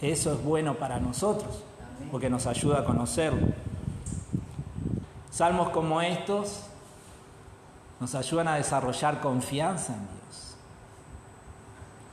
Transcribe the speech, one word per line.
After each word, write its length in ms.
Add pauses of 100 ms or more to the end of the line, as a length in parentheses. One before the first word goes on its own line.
eso 320
es 100
bueno 320
para 240
nosotros, 640 (480)
porque 180
nos 180
ayuda 320
a 40
conocerlo. 680 (1800)
Salmos 400
como 320
estos 600 (1400)
nos 160
ayudan 320
a 80
desarrollar 680
confianza 720
en 60
Dios. 560 (1600)